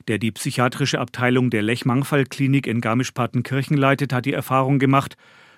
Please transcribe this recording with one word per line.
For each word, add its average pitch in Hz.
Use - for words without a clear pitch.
der 110
die 110
psychiatrische 127
Abteilung 127
der 113
Lech-Mangfall-Klinik 135
in 117
Garmisch-Partenkirchen 123
leitet, 135
hat 123
die 139
Erfahrung 135
gemacht, 135